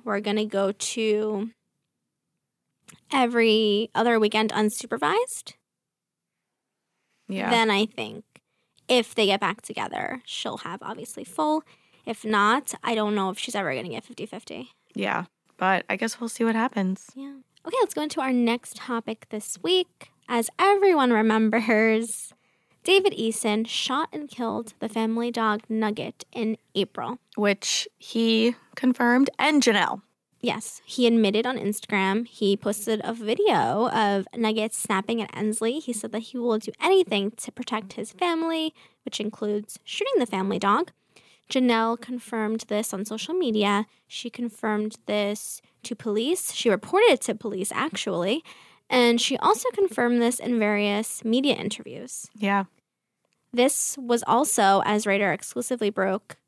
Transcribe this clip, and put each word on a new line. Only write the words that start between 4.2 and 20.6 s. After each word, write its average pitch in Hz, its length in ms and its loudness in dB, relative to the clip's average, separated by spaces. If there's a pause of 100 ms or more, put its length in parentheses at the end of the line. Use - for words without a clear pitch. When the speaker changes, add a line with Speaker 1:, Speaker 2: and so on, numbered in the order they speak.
Speaker 1:
unsupervised. 277 1000 -2 (1700)
Speaker 2:
Yeah. 196 220 -4
Speaker 1:
Then 226 220 4
I 202 140 4
think - 380 -8 (640)
if 247 280 2
they 214 100 2
get 202 140 2
back 196 220 -2
together, - 640 -8
she'll - 320 -8
have 180 240 -12
obviously - 420 -12
full. 311 400 -2 (420)
If - 180 -8
not, 214 500 2 (100)
I 233 100 -2
don't 214 220 0
know 190 140 0
if 180 100 -8
she's 226 160 -8
ever 175 200 -2
gonna 143 140 -8
get 113 140 -10
fifty - 220 -14
fifty. - 460 -14 (220)
Speaker 2:
Yeah, 196 320 -4 (320)
but 190 320 0
I 190 60 -2
guess 226 240 -4
we'll 233 100 -6
see - 140 -4
what 226 120 2
happens. 202 600 -2
Speaker 1:
Yeah. 277 180 -16 (320)
Okay, 392 160 -4
let's - 140 0
go 302 80 -2
into 302 180 -4
our 262 120 0
next 240 440 0
topic 226 520 -8
this - 340 -10
week. 359 480 -2 (180)
As 233 200 0 (100)
everyone 370 520 6